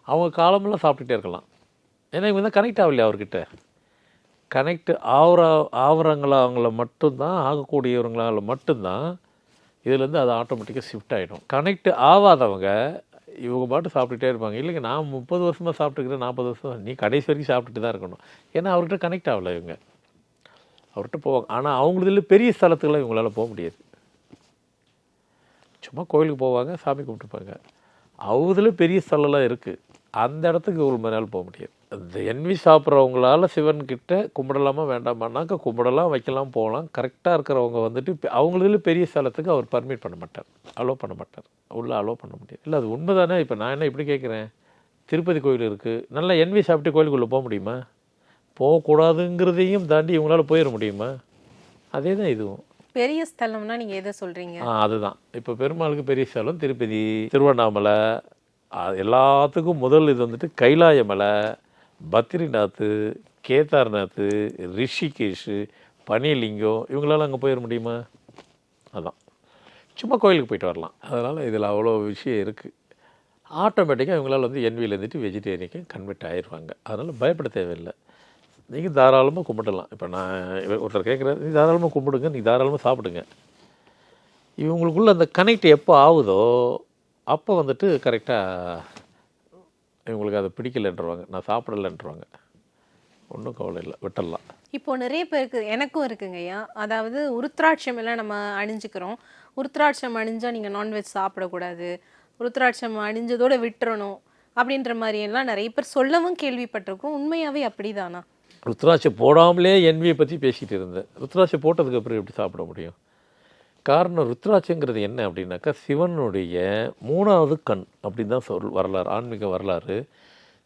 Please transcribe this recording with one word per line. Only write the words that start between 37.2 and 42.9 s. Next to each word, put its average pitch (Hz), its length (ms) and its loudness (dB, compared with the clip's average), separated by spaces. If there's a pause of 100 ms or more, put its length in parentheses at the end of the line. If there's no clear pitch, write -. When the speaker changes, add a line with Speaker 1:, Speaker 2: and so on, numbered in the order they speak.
Speaker 1:
இருக்கிறவங்க 127 480 0
வந்துட்டு 127 280 -4 (100)
பெ-, - 160 -4
அவங்களதுல 185 480 4
பெரிய 170 220 2
ஸ்தலத்துக்கு 151 460 -2
அவர் 120 180 -2
பர்மிட் 123 300 -4
பண்ண 87 180 -12
மாட்டார், - 280 -16 (320)
அலோவ் 127 220 -4
பண்ண 101 160 -12
மாட்டார், - 280 -20 (240)
உள்ள 117 260 -8
அலோவ் 107 260 -4
பண்ண - 180 -18
முடியாது. - 240 -20
இல்ல, 156 160 -2
அது 113 140 -4